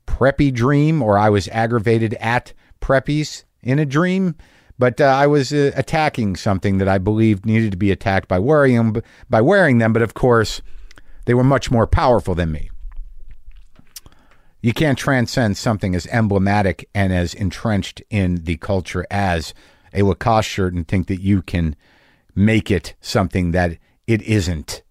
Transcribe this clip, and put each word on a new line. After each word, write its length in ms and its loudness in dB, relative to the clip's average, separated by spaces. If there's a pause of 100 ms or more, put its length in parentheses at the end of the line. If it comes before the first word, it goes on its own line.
preppy 440 2
dream 480 2
or 160 2
I 140 4
was 200 2
aggravated 640 0
at 400 -4 (260)
preppies 640 -2 (180)
in 160 0
a 80 0
dream, 480 0 (460)
but, 200 2
uh, 40 6
I 240 4
was, 240 2
uh, 240 2
attacking 580 -2
something 440 0
that 100 2
I 100 2
believed 480 0
needed 240 2
to 60 -6
be 160 0
attacked 340 -2
by 140 0
wearing 360 4
'em, 240 0 (300)
by 120 4
wearing 360 4
them. 140 4
But 100 2
of 120 -2
course, 460 2 (640)
they 80 2
were 100 2
much 260 2
more 160 4
powerful 480 2
than 160 -2
me. 200 -6 (1900)
You 100 0
can't 260 0
transcend 600 0
something 360 -2
as 120 -4
emblematic 880 0
and 180 0
as 220 -2
entrenched 720 -4
in 360 -2
the 120 -4
culture 540 -6
as 420 -2 (400)
a 80 -4
Lacoste 480 0
shirt 240 -2
and 160 -6
think 200 -2
that 120 -4
you 220 2
can 340 -2 (580)
make 360 2
it 320 -2
something 480 -2
that 260 0 (300)
it 160 0
isn't. 680 -4